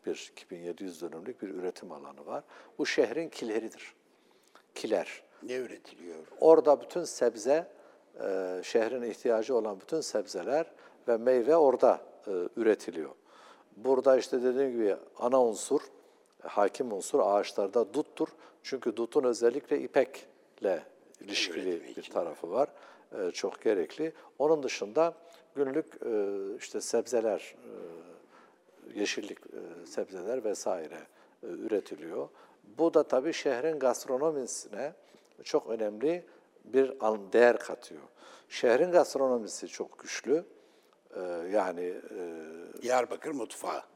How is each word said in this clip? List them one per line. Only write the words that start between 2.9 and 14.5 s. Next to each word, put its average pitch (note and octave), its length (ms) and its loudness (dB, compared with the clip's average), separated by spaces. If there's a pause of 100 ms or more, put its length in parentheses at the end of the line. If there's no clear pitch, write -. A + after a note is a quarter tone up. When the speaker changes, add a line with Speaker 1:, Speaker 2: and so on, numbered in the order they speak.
Speaker 1:
kileridir. A2 680 -6 (800)
Kiler. - 480 -4 (200)
Speaker 2:
Ne B2 120 -8
üretiliyor? G#2+ 640 -12 (240)
Speaker 1:
Orada D3+ 400 10
bütün - 240 -6
sebze, B2 640 0 (520)
e, F#2+ 440 -2
şehrin A#2 380 0
ihtiyacı A2+ 540 0
olan G#2+ 240 -2
bütün D#3+ 200 -4
sebzeler A2 680 -2 (420)
ve A#2 80 4
meyve B2+ 400 4
orada, B2+ 440 6 (260)
e, G#2+ 40 -8 (260)
üretiliyor. F2+ 540 0 (680)
Burada B2+ 400 6
işte B2 260 0
dediğim B2+ 300 2